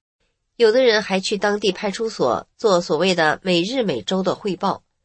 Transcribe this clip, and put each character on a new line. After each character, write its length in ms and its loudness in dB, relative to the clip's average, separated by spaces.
有 160 4
的 120 4
人 180 4
还 180 -2
去 180 -4
当 220 -2
地 140 0
派 180 -6
出 180 -6
所 460 -2
做 240 2
所 180 -2
谓 160 2
的 300 0
每 180 2
日 220 -2
每 180 -2
周 220 -4
的 120 0
汇 200 -6
报。 280 -4